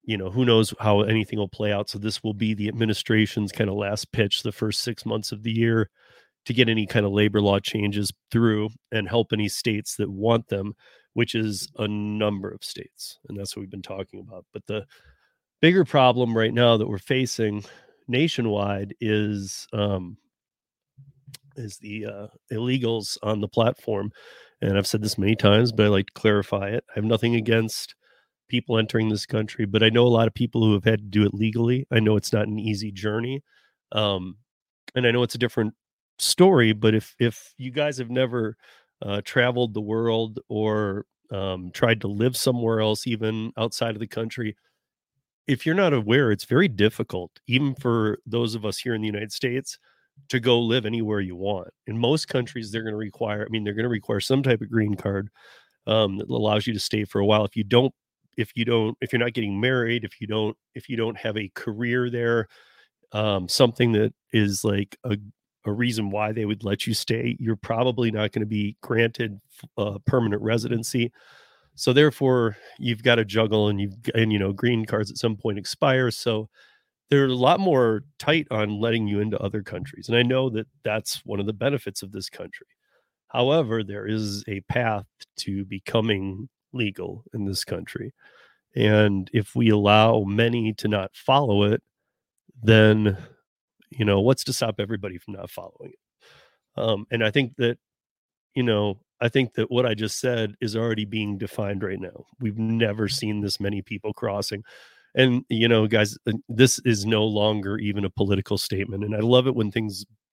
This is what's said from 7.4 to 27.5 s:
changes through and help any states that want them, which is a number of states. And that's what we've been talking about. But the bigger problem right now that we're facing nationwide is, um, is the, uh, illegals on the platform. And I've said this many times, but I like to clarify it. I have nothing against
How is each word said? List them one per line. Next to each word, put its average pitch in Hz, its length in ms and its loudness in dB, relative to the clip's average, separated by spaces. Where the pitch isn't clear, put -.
changes 104 520 -2
through 110 420 2
and 107 160 -2
help 113 240 0
any 107 160 0
states - 480 -4
that 98 160 -4
want 113 380 0
them, 101 260 -6
which 117 200 0
is 110 440 -4
a 107 100 -4
number 104 640 -4
of 90 100 -16
states. - 580 -16
And 101 100 -10
that's 98 160 -10
what 104 60 -10
we've 95 80 -12
been 98 120 -14
talking 95 380 -12
about. 95 320 -18
But - 160 -16
the 104 180 -6
bigger 175 240 6
problem 123 520 4
right 113 160 2
now 117 220 6
that 107 140 0
we're 101 80 -4
facing 110 640 -2
nationwide 104 880 0
is, 104 720 -2
um, 98 460 -4
is 110 220 -12
the, 107 280 -12
uh, 104 220 -12
illegals 117 720 -2
on 107 160 0
the 104 80 -2
platform. 110 640 0
And 98 160 2
I've 98 100 2
said 107 140 0
this 107 160 -2
many 101 200 4
times, 110 340 6
but 110 140 4
I - 20 6
like 98 200 4
to - 40 -18
clarify 101 600 0
it. 117 180 -4
I - 60 -14
have 104 100 -2
nothing 117 300 2
against 113 600 0